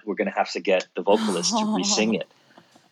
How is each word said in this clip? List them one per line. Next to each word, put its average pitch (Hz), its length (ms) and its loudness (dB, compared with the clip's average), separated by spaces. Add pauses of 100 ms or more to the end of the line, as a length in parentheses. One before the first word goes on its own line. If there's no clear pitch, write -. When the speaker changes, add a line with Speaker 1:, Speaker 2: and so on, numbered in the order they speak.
Speaker 1:
we're 101 100 -4
gonna 98 160 -2
have 98 200 -2
to 98 100 -6
get 92 340 0
the 92 60 -2
vocalist 101 560 0
to 110 80 0
Speaker 2:
<laughs> 110 100 0
Speaker 1:
re-sing 107 400 2
it." - 120 -6 (640)